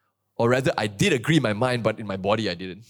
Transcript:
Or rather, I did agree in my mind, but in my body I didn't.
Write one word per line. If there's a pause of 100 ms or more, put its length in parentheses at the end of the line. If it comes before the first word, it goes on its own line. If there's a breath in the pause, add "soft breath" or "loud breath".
(360)
Or
rather,
I
did
agree
in
my
mind,
but
in
my
body
I
didn't.